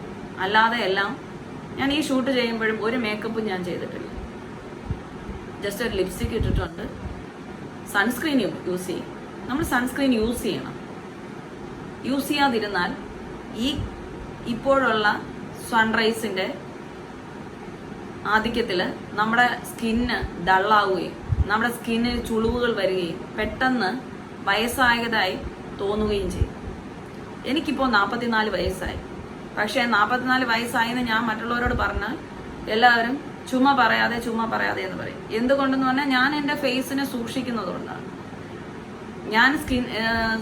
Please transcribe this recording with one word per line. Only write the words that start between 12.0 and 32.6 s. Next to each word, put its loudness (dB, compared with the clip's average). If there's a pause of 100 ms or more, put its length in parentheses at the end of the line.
യൂസ് 0
ചെയ്യാതിരുന്നാൽ 2 (720)
ഈ 2 (840)
ഇപ്പോഴുള്ള 4 (680)
സൺറൈസിൻ്റെ 2 (1900)
ആധിക്യത്തിൽ 2 (400)
നമ്മുടെ 6 (220)
സ്കിന്ന് 0 (300)
ഡള്ളാവുകയും 4 (340)
നമ്മുടെ 2
സ്കിന്നിൽ 0 (120)
ചുളിവുകൾ 2
വരികയും 0 (200)
പെട്ടെന്ന് 2 (580)
വയസ്സായതായി 4 (460)
തോന്നുകയും 2
ചെയ്യും. 0 (960)
എനിക്കിപ്പോൾ 2
നാൽപത്തിനാല് 2
വയസ്സായി. -2 (580)
പക്ഷേ 2 (140)
നാൽപത്തിനാല് 4
വയസ്സായെന്ന് 2
ഞാൻ 4
മറ്റുള്ളവരോട് 0
പറഞ്ഞാൽ -2 (600)